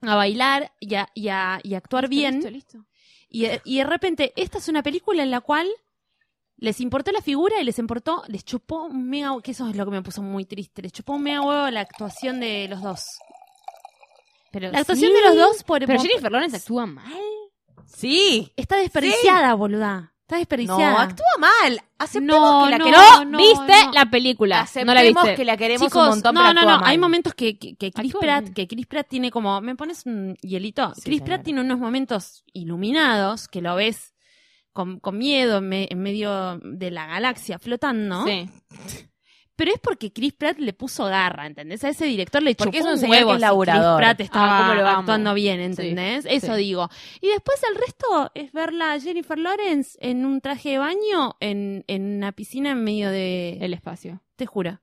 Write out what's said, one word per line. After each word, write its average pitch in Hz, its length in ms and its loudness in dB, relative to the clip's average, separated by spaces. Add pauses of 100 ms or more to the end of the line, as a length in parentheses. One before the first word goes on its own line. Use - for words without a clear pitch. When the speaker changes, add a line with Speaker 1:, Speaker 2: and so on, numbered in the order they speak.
Speaker 1:
a 214 120 2
bailar 254 640 0
y 208 160 -6
a, 196 180 -4
y 214 140 -6
a, 190 340 -4
y 196 120 -8
a 185 40 -6
actuar 262 300 -4
Speaker 2:
Listo, - 20 -4
Speaker 1:
bien? 277 240 0
Speaker 2:
listo, 269 160 -6
listo. 247 280 -20 (520)
Speaker 1:
Y, 226 160 -4 (180)
y 262 140 -4
de 269 60 0
repente, 320 500 -2
esta 381 240 -6
es - 80 -12
una 311 160 -2
película 339 400 -4
en 269 80 -2
la 247 100 -4
cual 302 280 -2 (880)
les 220 240 -6
importó 262 320 -4
la 415 80 -2
figura 349 400 -2
y 320 40 -2
les 240 140 -4
importó, 233 480 -6
les 202 180 -14
chupó 311 420 -10
un 262 220 -8
mega 285 240 -4
hue-, 247 100 -8
que 262 100 -12
eso 240 160 -8
es 202 80 -6
lo 202 80 -4
que 202 80 -8
me 190 100 -6
puso 190 180 -12
muy 196 240 -8
triste, 196 380 -16
les 185 100 -14
chupó - 200 -12
un 285 100 -4
mega 285 180 -2
huevo 285 300 0
la 220 120 -6
actuación 247 580 -10
de 208 280 -6
los 190 140 -10
dos. 196 240 -10 (1400)
Speaker 2:
Pero 185 220 -10
Speaker 1:
La 269 80 0
actuación 320 320 2
Speaker 2:
sí, 403 40 6
Speaker 1:
de 415 120 6
los - 80 8
dos 427 260 4
por 311 240 0
Speaker 2:
pero 262 140 2
Speaker 1:
por 277 60 -2
Speaker 2:
Jennifer 330 260 0
Lawrence 262 240 -2
actúa 226 300 -6
mal. 170 260 -16 (720)
Speaker 3:
Sí. 269 680 0
Speaker 1:
Está - 220 -2
desperdiciada, 370 720 2
Speaker 3:
Sí. 226 40 0
Speaker 1:
boluda. 202 520 -4 (140)
Está - 160 -8
desperdiciada. 269 540 0
Speaker 3:
No, 214 80 4
actúa 208 260 0 (120)
mal. 339 440 4 (160)
Aceptemos 302 420 2
Speaker 1:
No, 294 240 6
Speaker 3:
que 277 60 4
la 294 80 2
Speaker 1:
no, 320 80 0
Speaker 3:
queremos. 349 400 12
Speaker 1:
no, 294 120 -4
Speaker 2:
¿Viste 392 480 8
Speaker 1:
no. 262 60 -6
Speaker 2:
la 277 180 4
película? 226 520 2
Speaker 3:
Aceptemos 254 240 -4
Speaker 2:
¿No 247 80 4
la 247 80 8
viste? 226 320 6
Speaker 3:
que 262 100 -2
la 226 140 0
queremos 240 300 0
Speaker 1:
Chicos, 330 140 4
Speaker 3:
un 320 60 6
montón, 220 260 2
Speaker 1:
no, 339 60 4
Speaker 3:
pero 339 140 8
Speaker 1:
no, 339 60 4
Speaker 3:
actúa 320 140 6
Speaker 1:
no. 294 60 4
Speaker 3:
mal. 190 100 2
Speaker 1:
Hay 294 80 4
momentos 339 360 0
que, 220 240 -4
que, - 180 -16
que 196 160 -8
Chris 254 220 -6
Speaker 2:
Actúa 392 60 -4
Speaker 1:
Pratt, 285 240 0
Speaker 2:
bien. 190 100 -16
Speaker 1:
que 185 140 -6
Chris 233 180 -10
Pratt 294 220 -8
tiene 254 220 -4
como... 202 300 -2
¿me 247 160 -8
pones 311 300 -12
un 196 340 -8
hielito? 190 540 -6
Speaker 3:
Sí, - 80 -20
Speaker 1:
Chris 294 160 -2
Speaker 3:
señora. 269 60 -8 (100)
Speaker 1:
Pratt 370 100 -8
tiene 285 160 -4
unos 254 180 -2
momentos 240 640 -6 (100)
iluminados 208 920 -2
que 185 120 -10
lo 175 140 -6
ves 214 400 -4 (580)
con, 185 280 -10
con 196 180 -8
miedo 254 400 0
en 190 100 -4
me-, 190 220 -4
en 180 120 -8
medio 196 600 -6
de 180 280 -10
la 160 160 -12
galaxia 190 520 -6
flotando. 226 680 -6
Speaker 2:
Sí. 190 240 -6 (1080)
Speaker 1:
Pero 330 180 -2
es 494 80 -2
porque 233 320 -6
Chris 254 200 -4
Pratt 294 260 -6
le 254 140 -6
puso 254 320 -10
garra, 185 420 -2
¿entendés? 151 380 -14
A 277 60 -2
ese 311 160 -4
director 247 360 -2
le 277 120 2
Speaker 3:
Porque 208 240 -2
Speaker 1:
chupó - 0 -
Speaker 3:
es 320 80 -2
un 330 80 0
Speaker 1:
un - 40 -2
Speaker 3:
señor 226 200 4
que 240 60 6
Speaker 1:
huevo 214 80 2
Speaker 3:
es 190 40 2
Speaker 1:
si - 60 0
Speaker 3:
laburador. 175 560 4
Speaker 1:
Chris 226 100 4
Pratt 226 140 2
estaba 208 360 2
Speaker 2:
Ah, 190 40 4
cómo 190 180 4
lo 196 80 2
amo. 196 120 2
Speaker 1:
actuando 208 340 0
bien, 202 240 0 (180)
Speaker 2:
Sí, 175 60 -8
Speaker 1:
¿entendés? 180 420 -4
Speaker 2:
sí. - 80 -6
Speaker 1:
Eso 262 240 -2
digo. 185 320 -4 (320)
Y 381 80 -2
después 427 400 -2
el 415 120 -4
resto 440 540 -2
es 285 180 -12
verla 320 420 -4
a 294 60 -6
Jennifer 330 380 -8
Lawrence 359 600 -4
en 247 240 -4
un 269 160 -2
traje 277 300 -8
de 269 80 -2
baño 349 600 -2
en, 202 460 -6
en 196 300 -6
una 202 160 -6
piscina 262 380 -8
en 254 120 -4
medio 208 280 -2
de 185 500 -6
Speaker 2:
El 180 140 -6
espacio. 175 480 -16 (140)
Speaker 1:
Te 262 100 -8
juro. 185 360 -8